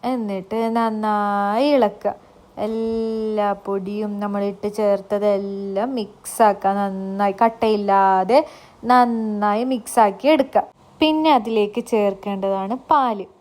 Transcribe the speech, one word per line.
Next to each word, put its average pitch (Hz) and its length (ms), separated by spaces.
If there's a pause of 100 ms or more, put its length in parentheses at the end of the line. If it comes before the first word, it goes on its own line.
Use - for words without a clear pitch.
(120)
എന്നിട്ട് 208 480 (180)
നന്നായി 214 880 (100)
ഇളക്കുക. 208 360 (540)
എല്ലാ 220 840 (160)
പൊടിയും 202 460 (120)
നമ്മളിട്ട് 202 440 (100)
ചേർത്തതെല്ലാം 202 1200
മിക്സാക്കുക. 202 800
നന്നായി 196 640
കട്ടയില്ലാതെ 202 1000 (520)
നന്നായി 220 840
മിക്സാക്കി 220 600
എടുക്കുക. - 280 (380)
പിന്നെ 311 380
അതിലേക്ക് 220 440 (100)
ചേർക്കേണ്ടതാണ് 196 840 (140)
പാല്. 240 340 (160)